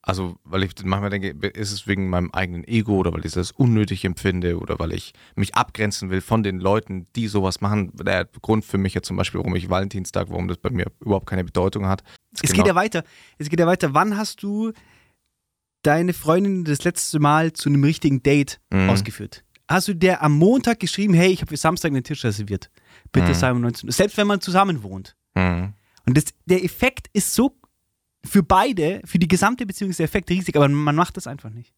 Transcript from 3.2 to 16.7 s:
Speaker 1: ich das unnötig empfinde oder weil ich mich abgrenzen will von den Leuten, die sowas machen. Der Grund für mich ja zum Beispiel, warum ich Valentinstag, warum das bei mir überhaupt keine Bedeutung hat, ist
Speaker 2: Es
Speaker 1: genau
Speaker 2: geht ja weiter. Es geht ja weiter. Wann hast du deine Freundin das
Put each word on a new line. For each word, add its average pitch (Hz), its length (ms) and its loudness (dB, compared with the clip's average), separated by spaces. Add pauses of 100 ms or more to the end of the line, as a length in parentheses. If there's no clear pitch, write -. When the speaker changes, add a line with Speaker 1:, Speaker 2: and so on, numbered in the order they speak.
Speaker 1:
ich 82 80 -6
das 90 180 -4
unnötig 107 540 0
empfinde 90 520 -2
oder 85 220 -8
weil 82 140 -4
ich 87 180 -10 (240)
mich - 200 -2
abgrenzen 104 540 -2
will 92 120 -2
von 113 220 0
den 92 160 -2
Leuten, 95 480 -2 (100)
die 113 100 -4
sowas 98 320 -2
machen. 101 340 0
Der 92 300 -2 (180)
Grund 110 220 0
für - 140 -6
mich 95 160 0
ja - 80 -2
zum 92 160 -8
Beispiel, 92 220 -4
warum 90 180 -4
ich 90 120 -6
Valentinstag, 95 600 -4
warum 90 180 -6
das 90 120 -6
bei - 100 -6
mir 90 160 -2 (160)
überhaupt 101 260 0
keine 92 160 -4
Bedeutung 95 440 -2
hat, 95 160 -2 (280)
ist - 140 -8
Speaker 2:
Es 151 60 0
Speaker 1:
genau 190 120 2
Speaker 2:
geht - 60 6
ja 175 60 2
weiter. 180 280 -2 (340)
Es 147 120 -10
geht 165 100 -2
ja 170 80 4
weiter. 175 260 0
Wann 196 220 2
hast 208 280 -6
du 214 280 -4 (1120)
deine 165 300 2
Freundin 185 500 0
das 147 220 -2